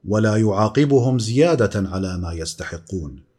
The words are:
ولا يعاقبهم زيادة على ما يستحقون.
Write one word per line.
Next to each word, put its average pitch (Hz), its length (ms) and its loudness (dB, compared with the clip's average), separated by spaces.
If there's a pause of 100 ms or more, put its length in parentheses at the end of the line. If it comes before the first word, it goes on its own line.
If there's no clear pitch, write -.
ولا 107 280 2
يعاقبهم 120 840 2
زيادة 117 720 2
على 92 300 -4
ما 85 140 -6
يستحقون. 80 920 -10 (160)